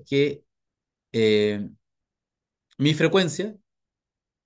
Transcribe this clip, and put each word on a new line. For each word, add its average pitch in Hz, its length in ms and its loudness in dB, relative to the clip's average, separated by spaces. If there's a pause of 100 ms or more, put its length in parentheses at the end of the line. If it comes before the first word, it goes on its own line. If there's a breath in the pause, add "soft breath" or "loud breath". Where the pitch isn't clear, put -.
que, 143 380 -2 (720)
eh, 104 560 0 (1080)
mi 147 160 2
frecuencia 175 640 -2 (920)